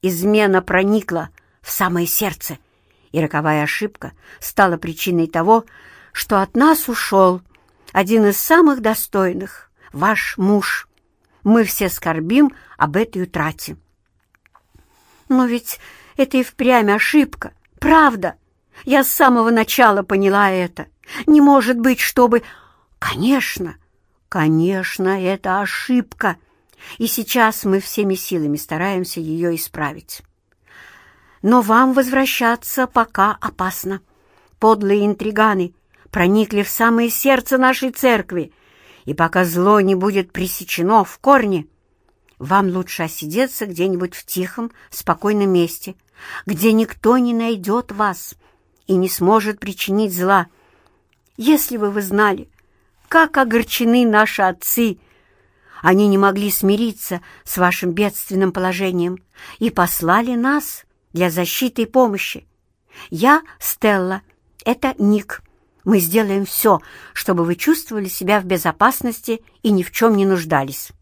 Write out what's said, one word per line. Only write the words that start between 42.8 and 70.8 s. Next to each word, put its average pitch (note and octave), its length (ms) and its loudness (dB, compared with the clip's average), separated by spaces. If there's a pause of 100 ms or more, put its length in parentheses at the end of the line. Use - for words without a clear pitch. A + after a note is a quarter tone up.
осидеться G3+ 600 -6
где-нибудь F3+ 480 -4
в - 100 -18
тихом, F#3 460 -8 (200)
спокойном G3+ 600 -2
месте, F3 460 -2 (500)
где G3+ 260 0
никто A3 460 2
не A#3+ 160 0
найдет A3+ 560 -4
вас G3+ 440 -6 (520)
и F#3+ 80 0
не F#3 140 2
сможет G#3 500 0
причинить G3 560 -4
зла. F3+ 320 0 (880)
Если B3+ 400 0
бы G#3 140 -2
вы G#3 120 -4
знали, G3+ 460 0 (600)
как D#4 280 2
огорчены A#3 680 2
наши G#3+ 360 2
отцы, F#3+ 560 -2 (840)
они F#3+ 240 4
не G3 120 4
могли G3 340 0
смириться G3+ 680 -2 (240)
с - 120 -8
вашим F3+ 340 0
бедственным F#3+ 600 -2
положением F#3 680 -2 (400)
и A3+ 120 -2
послали F#3+ 680 0
нас C#4 480 -2 (280)
для F3 180 0
защиты F#3 520 -4
и A3 40 0
помощи. A3+ 600 -2 (640)
Я C4 320 2 (160)
Стелла, F#3+ 640 -2 (420)
это B3+ 340 -2
Ник. G3+ 440 0 (420)
Мы G3+ 140 4
сделаем G3 480 0
все, G3 340 2 (320)
чтобы F3 320 -2
вы F3 120 -2
чувствовали A3 500 -2
себя F#3+ 340 -2
в F#3 40 -12
безопасности A3 1000 -2 (200)
и A3+ 80 0
ни F#3+ 120 2
в - 80 -8
чем A3+ 260 2
не G3 100 2
нуждались». D#3+ 760 -4